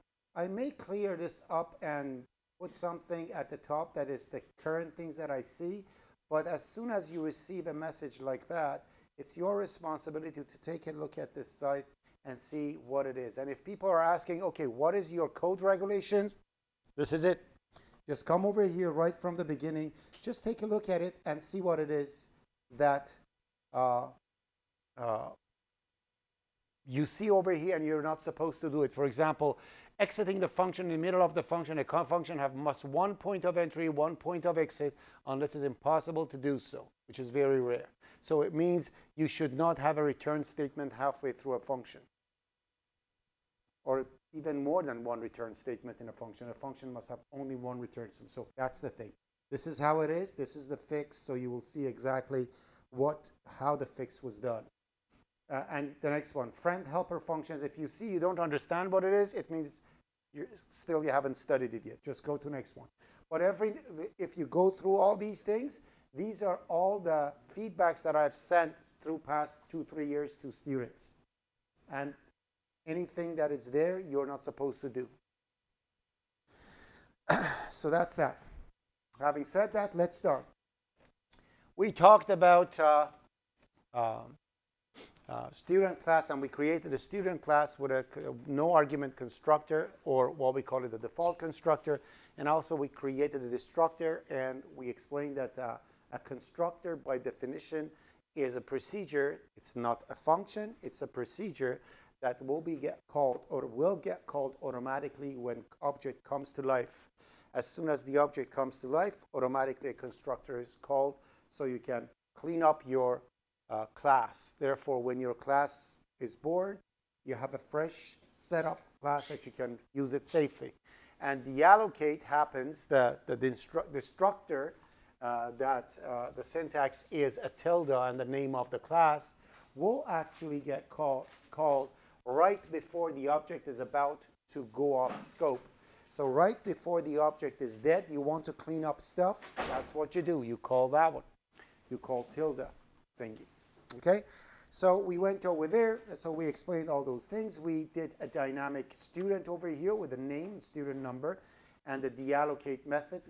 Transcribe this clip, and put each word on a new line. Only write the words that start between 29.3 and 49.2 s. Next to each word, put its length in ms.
exiting 400
the 100
function 380
in 60
the 60
middle 220
of 140
the 80
function, 360
a 60
con 220
function 320
have 160
must 300
one 320
point 280
of 140
entry, 300
one 260
point 320
of 100
exit, 400
unless 300
it's 80
impossible 600
to 100
do 240
so, 260
which 100
is 100
very 320
rare. 280
So 220
it 120
means 380
you 100
should 260
not 260
have 200
a 40
return 420
statement 480
halfway 400
through 220
a 60
function, 400
or 220
even 260
more 200
than 200
one 180
return 340
statement 460
in 80
a 40
function. 380
A 40
function 380
must 160
have 120
only 240
one 220
return 340
statement. 180
So 260
that's 240
the 100
thing. 220